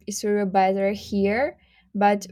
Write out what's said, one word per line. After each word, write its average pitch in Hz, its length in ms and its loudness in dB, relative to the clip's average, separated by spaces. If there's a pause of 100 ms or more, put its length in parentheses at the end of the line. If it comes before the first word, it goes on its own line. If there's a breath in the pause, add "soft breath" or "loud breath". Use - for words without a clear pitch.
is - 180 -8
really 208 260 0
better 196 420 2
here, 208 640 -2 (360 soft breath)
but 202 380 2